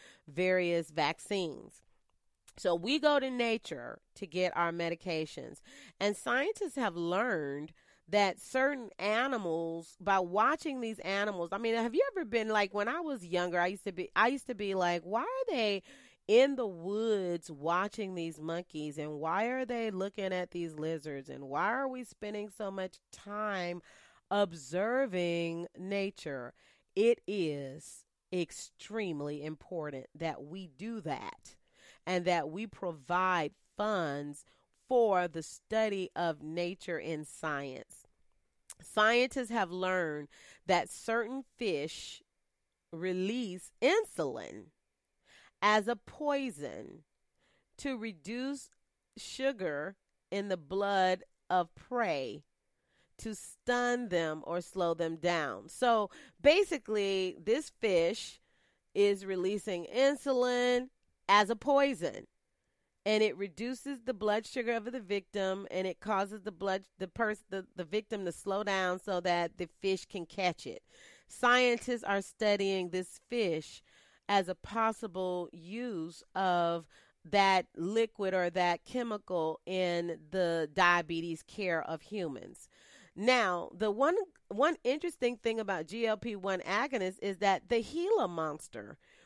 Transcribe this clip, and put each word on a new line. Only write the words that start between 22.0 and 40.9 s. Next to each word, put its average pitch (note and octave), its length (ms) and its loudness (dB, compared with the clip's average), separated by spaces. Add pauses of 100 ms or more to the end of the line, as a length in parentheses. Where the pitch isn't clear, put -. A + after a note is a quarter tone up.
spending G#3 460 -8
so G3 200 -8
much F#3+ 280 -8 (120)
time G3+ 720 -6 (500)
observing F3 1400 0 (100)
nature?" F#3 720 -6 (420)
It A3+ 320 6
is D3+ 800 -4 (260)
extremely E3 1120 -4
important D3+ 720 -8
that D#3 300 -4
we F3+ 220 -12
do G3 340 -10
that - 560 -8 (500)
and F3 200 0
that E3 240 2
we G#3 160 -6
provide F3 840 0 (260)
funds D3 640 -2 (420)
for G#3 400 6
the E3 160 -6
study G#3+ 720 -2
of D#3+ 280 -2
nature F3 560 -4
in D#3 260 -4
science. C#3 840 -8 (760)
Scientists A#3+ 640 4
have G#3 220 0
learned F3 580 -2 (380)
that F3 240 4